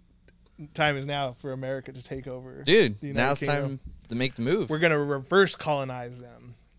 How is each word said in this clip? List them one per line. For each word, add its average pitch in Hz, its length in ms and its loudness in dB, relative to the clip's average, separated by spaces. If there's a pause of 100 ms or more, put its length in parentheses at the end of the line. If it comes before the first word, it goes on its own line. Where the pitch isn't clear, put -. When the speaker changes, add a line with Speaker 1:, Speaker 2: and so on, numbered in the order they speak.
(720)
Speaker 1:
Time 151 240 2
is 135 100 -6
now 143 260 -2
for 131 200 -10
America 131 400 -6
to 131 100 -14
take 135 240 -10
over 127 360 -12
Speaker 2:
Dude, 139 400 4
Speaker 1:
the 147 60 -8
United 120 140 2
Speaker 2:
now 131 100 6
it's 139 80 0
Speaker 1:
Kingdom. 143 280 0
Speaker 2:
time 135 120 -6 (280)
to 113 60 -6
make 123 220 0
the - 60 -6
move. 156 280 0
Speaker 1:
We're 151 80 0
gonna 160 200 4
reverse 143 560 4
colonize 127 680 -4
them. 120 320 -20 (240)